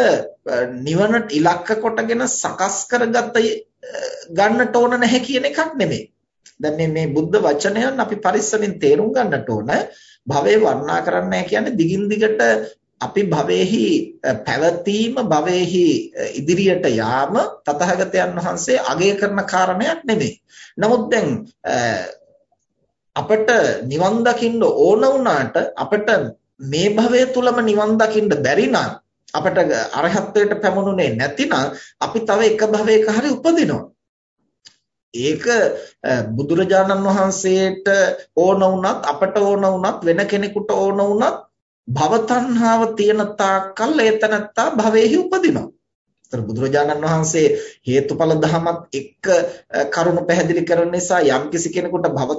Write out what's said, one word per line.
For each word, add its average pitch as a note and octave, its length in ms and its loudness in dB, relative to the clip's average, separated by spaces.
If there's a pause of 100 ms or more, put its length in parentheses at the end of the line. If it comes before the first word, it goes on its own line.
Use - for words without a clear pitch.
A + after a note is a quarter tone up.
(420)
අ, - 140 -4 (180)
නිවනට F3 580 0
ඉලක්ක E3+ 360 0 (120)
කොටගෙන A3+ 460 -2
සකස් - 500 -4 (120)
කරගත, A#3+ 280 0
අ, A#3 260 0 (840)
ගන්නට G#3+ 480 2
ඕන A#3+ 220 4
නැහැ A#3+ 220 2
කියන C4 240 -2
එකක් D#4+ 320 -4
නෙමෙයි. D3+ 340 -2 (460)
දැන් D3+ 200 -4
මේ, D#3+ 120 0
මේ D#3 180 -2
බුද්ධ D#3+ 320 0
වචනයන් G#3 640 0
අපි G#3+ 160 -4
පරිස්සමින් G3+ 640 -2
තේරුම් G3+ 320 2
ගන්නට F3+ 360 -2
ඕන. A2 220 -4 (560)
භවය C#3+ 320 2
වර්ණනා D3+ 440 0
කරන්නේ F3+ 280 -2
නැහැ F#3 180 -2
කියන්නේ A3 300 -2
දිගින් F#3+ 300 0
දිගට G#3+ 340 0 (580)
අපි F#3+ 220 -2
භවයේහි, F#3 640 0 (340)
අ, C3 160 -2
පැවතීම, E3+ 880 -2
භවයේහි, F3 640 2 (220)
අ, - 160 -8 (100)
ඉදිරියට F3 560 0
යාම C3 480 0 (260)
තථාගතයන් F3+ 720 0
වහන්සේ F3+ 440 -2
අගය E3+ 340 0
කරන G3+ 320 -2
කාරණයක් F#3+ 580 0
නෙමෙයි. E3 360 -2 (340)
නමුත් A3+ 360 2
දැන්, G#3 180 0 (320)
අ, C#3 160 -2 (1400)
අපට G#3+ 320 0 (340)
නිවන් F#3 420 0
දකින්න A#3 380 0
ඕන F3+ 400 4
වුණාට A#3+ 540 0 (180)
අපට G#3 360 -2 (480)
මේ D3+ 320 -2
භවය A#3 320 2 (100)
තුලම B3 320 0
නිවන් G#3+ 320 2
දකින්න G#3+ 380 2
බැරි E3 320 2
නම්, D#3+ 340 -2 (280)
අපට F3+ 300 -2 (340)
අරහත්ත්වයට G3+ 680 0
පැමුණුනේ F#3+ 540 0
නැතිනම් C#3+ 400 -2 (440)
අපි - 220 -4
තව G#3+ 220 0
එක G#3+ 240 2
භවයක G#3+ 420 2
හරි B3 220 0
උපදිනවා. D#4 520 0 (1300)
ඒක, C#3 300 -2 (560)
අ, - 100 -2 (140)
බුදුරජාණන් F#3+ 800 0
වහන්සේට F#3+ 800 0 (480)
ඕන F#3 260 4
වුණත්, F#3+ 420 0
අපට F#3+ 340 -2
ඕන G3+ 260 2
වුණත්, F#3+ 420 -2
වෙන E3+ 220 2
කෙනෙකුට G3+ 440 -4
ඕන G3 280 0
වුණත්, G#3 440 0 (460)
භව D#3+ 380 0
තණ්හාව A#3 540 2 (140)
තියෙන G#3+ 280 2 (120)
තාක්කල් G3 640 0
ඒ A3 180 4
තැනත්තා G#3+ 520 0
භවයේහි A3+ 480 4
උපදිනවා. F4+ 500 0 (640)
ඒතර A#2+ 100 -4
බුදුරජාණන් C#3 600 -2
වහන්සේ D#3+ 440 2 (340)
හේතුඵල D#3 540 0
ධමත් E3 460 0 (120)
එක්ක, - 340 -12 (400)
අ, - 180 -2
කරුණු E3+ 380 0
පැහැදිලි E3+ 420 0
කරන E3+ 280 0
නිසා F3+ 300 0
යම්කිසි D3+ 500 0
කෙනෙකුට E3+ 340 -2
භව C3+ 320 -2